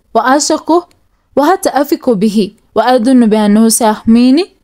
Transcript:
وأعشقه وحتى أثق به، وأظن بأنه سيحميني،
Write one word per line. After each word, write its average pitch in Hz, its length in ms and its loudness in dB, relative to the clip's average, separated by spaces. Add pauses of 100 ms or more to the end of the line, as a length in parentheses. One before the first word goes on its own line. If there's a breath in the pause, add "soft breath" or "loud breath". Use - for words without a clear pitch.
(140)
وأعشقه 302 760 -2 (480)
وحتى 330 380 0
أثق 277 360 -4
به، 208 420 -2 (240)
وأظن 247 500 2
بأنه 214 440 2
سيحميني، 240 760 0 (180)